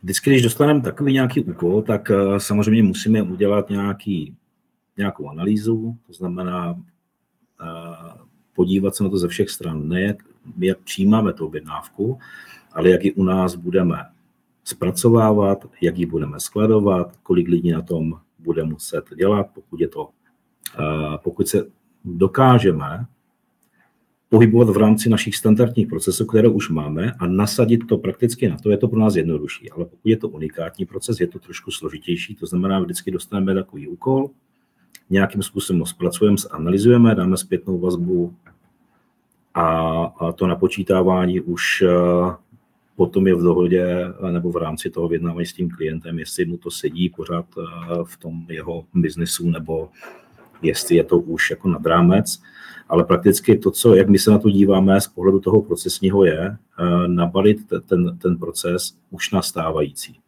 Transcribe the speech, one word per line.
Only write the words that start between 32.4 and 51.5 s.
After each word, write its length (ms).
znamená, 340
vždycky 320
dostaneme 420
takový 340
úkol, 420
nějakým 340
způsobem 360
ho 60
zpracujeme, 520
zanalyzujeme, 760
dáme 220
zpětnou 420
vazbu 560
a, 500
a 280
to 160
napočítávání 960
už, 400
eh, 540
potom 320
je 80
v 60
dohodě, 440
eh, 40
nebo 200
v 60
rámci 320
toho 180
vyjednávání 380
s 80
tím 160
klientem, 500
jestli 260
mu 120
to 140
sedí 380
pořád, 360
eh, 60
v 140
tom 320
jeho 440
biznesu, 560
nebo 400
jestli 340
je 80
to 160
už 300
jako 200